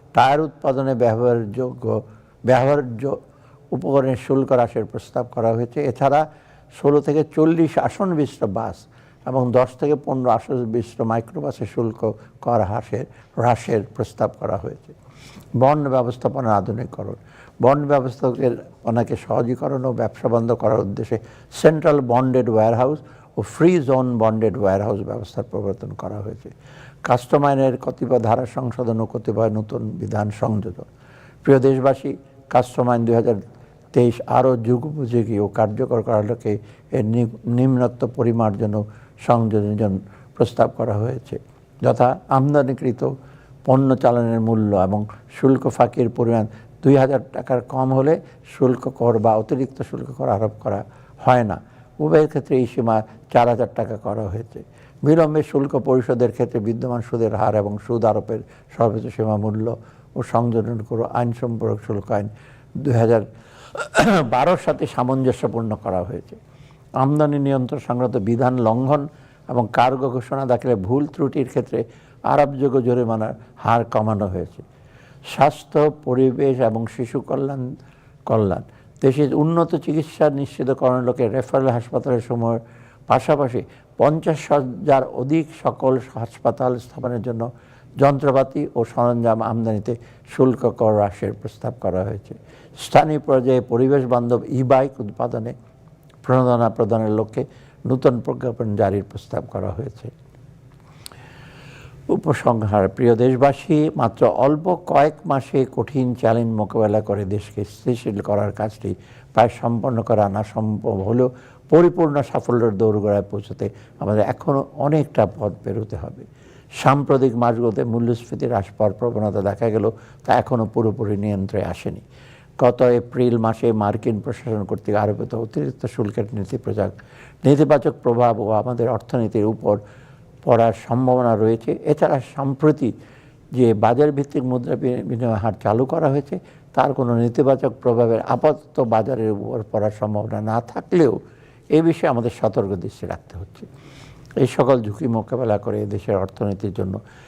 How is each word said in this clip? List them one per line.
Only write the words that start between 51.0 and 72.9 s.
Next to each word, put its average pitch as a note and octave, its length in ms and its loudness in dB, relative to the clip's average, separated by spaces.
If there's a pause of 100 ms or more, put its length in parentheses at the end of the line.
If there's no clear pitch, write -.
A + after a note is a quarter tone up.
হয় B2+ 240 4
না। F#2+ 180 -4 (380)
উভয়ের D#3 280 4
ক্ষেত্রে C#3+ 300 -2
এই B2 100 2
সীমা A2+ 340 0 (320)
চার A#2+ 160 6
হাজার A#2 260 0
টাকা A2 220 -6
করা G#2+ 320 -6
হয়েছে। A2 340 -12 (400)
বিলম্বে D3+ 400 4
শুল্ক C3+ 360 -2
পরিশোধের B2 520 0
ক্ষেত্রে A#2+ 280 -2
বিদ্যমান A#2 420 -4
সুদের A2 340 -2
হার A2 200 0
এবং G#2 220 -2
সুদ A#2 280 -2
আরোপের G#2+ 340 0 (380)
সর্বোচ্চ A2+ 380 0
সীমা A2 220 0
মূল্য A2 400 -4 (380)
ও B2+ 80 -4
সংযোজন A#2 580 -2
করে A#2 220 -4 (100)
আইন A#2+ 200 -2
সম্পর্ক A2+ 540 -4
শুল্ক G2+ 240 -6
আইন G#2 180 -2 (480)
দুই C3 160 -2
হাজার A2+ 280 4 (1080)
বারোর C#3+ 360 2
সাথে D3 220 -2
সামঞ্জস্যপূর্ণ B2 960 -2
করা F#2 200 -2
হয়েছে। F2 320 -12 (580)
আমদানি C#3+ 460 2
নিয়ন্ত্রণ C3+ 400 0
সংক্রান্ত B2 380 -2
বিধান A#2+ 400 0
লঙ্ঘন C3 500 2 (420)
এবং B2 240 -2
কার্য C3 240 2
ঘোষণা C3 480 -4
দাখিলে B2 300 0
ভুল A#2+ 320 -2
ত্রুটির C#3 400 -2
ক্ষেত্রে B2+ 360 -4 (400)
আরোপযোগ্য C#3 600 2
জরিমানার A2+ 500 0 (220)